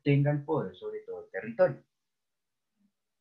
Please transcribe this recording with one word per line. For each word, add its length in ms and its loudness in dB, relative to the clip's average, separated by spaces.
tenga 260 4
el 140 0
poder 320 -4
sobre 300 -10
todo 180 -10
el 60 -20
territorio. 520 0